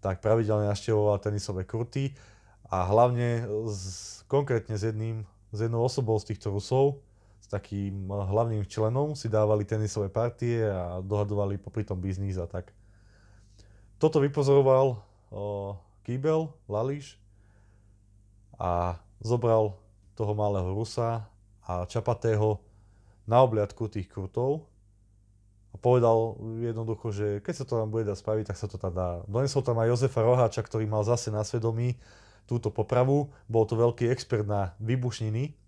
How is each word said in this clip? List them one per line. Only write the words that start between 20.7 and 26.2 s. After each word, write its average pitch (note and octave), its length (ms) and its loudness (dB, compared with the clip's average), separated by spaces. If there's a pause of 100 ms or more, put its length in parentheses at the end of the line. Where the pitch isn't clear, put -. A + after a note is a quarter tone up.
Rusa A2+ 480 -4 (400)
a F2+ 240 -6
Čapatého A2 720 0 (640)
na A2+ 160 4
obliadku A2 480 2
tých G2+ 240 -8
kurtov C3 560 -4 (1040)
a - 80 -18
povedal A2+ 560 4 (240)